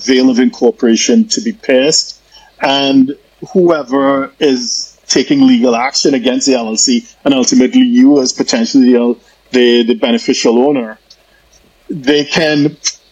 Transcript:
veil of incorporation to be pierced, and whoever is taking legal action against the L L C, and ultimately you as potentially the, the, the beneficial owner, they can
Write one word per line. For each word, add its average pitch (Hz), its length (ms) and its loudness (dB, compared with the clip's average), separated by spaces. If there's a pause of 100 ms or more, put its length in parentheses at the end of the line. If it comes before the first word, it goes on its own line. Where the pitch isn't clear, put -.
veil 131 260 2
of 120 100 0
incorporation 123 880 0
to - 140 -6
be 220 100 -6
pierced, - 680 -2 (400)
and 139 540 0 (360)
whoever 139 880 0
is 127 540 -2 (140)
taking - 400 2
legal 123 280 2
action 135 380 -2
against 127 340 -2
the 135 60 2
L 117 140 -2
L 110 100 -6
C, 120 280 0 (200)
and - 80 2
ultimately 127 480 2
you 131 400 4
as 127 120 -4
potentially 127 580 0
the, 120 260 0 (340)
the, 120 320 2
the 117 120 0
beneficial 117 640 -2
owner, 127 400 -4 (920)
they 147 360 -2
can 151 500 -2 (360)